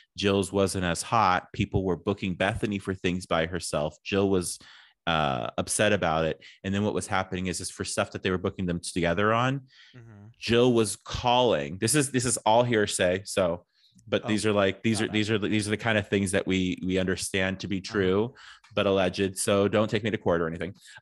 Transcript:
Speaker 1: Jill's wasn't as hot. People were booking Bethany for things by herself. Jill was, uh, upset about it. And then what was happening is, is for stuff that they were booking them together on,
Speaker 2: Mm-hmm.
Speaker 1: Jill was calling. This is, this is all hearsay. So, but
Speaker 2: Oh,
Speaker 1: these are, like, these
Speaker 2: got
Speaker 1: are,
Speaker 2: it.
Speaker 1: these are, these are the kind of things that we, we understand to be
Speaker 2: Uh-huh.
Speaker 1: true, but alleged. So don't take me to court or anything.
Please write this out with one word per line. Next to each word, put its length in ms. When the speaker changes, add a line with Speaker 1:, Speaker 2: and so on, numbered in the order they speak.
Speaker 1:
Jill's 360
wasn't 320
as 180
hot. 500
People 320
were 120
booking 380
Bethany 460
for 120
things 320
by 220
herself. 480
Jill 240
was, 300
uh, 500
upset 380
about 320
it. 120
And 100
then 100
what 80
was 140
happening 400
is, 160
is 80
for 140
stuff 260
that 120
they 80
were 60
booking 300
them 140
together 520
on, 280
Speaker 2:
Mm-hmm. 300
Speaker 1:
Jill 360
was 220
calling. 840
This 160
is, 180
this 140
is 120
all 240
hearsay. 600
So, 400
but 180
Speaker 2:
Oh, 40
Speaker 1:
these 160
are, 80
like, 300
these 160
Speaker 2:
got 60
Speaker 1:
are, 20
Speaker 2:
it. 60
Speaker 1:
these 180
are, 80
these 280
are 40
the 80
kind 180
of 120
things 240
that 140
we, 380
we 140
understand 600
to 80
be 100
Speaker 2:
Uh-huh. 140
Speaker 1:
true, 420
but 120
alleged. 520
So 280
don't 240
take 140
me 60
to 80
court 240
or 40
anything. 280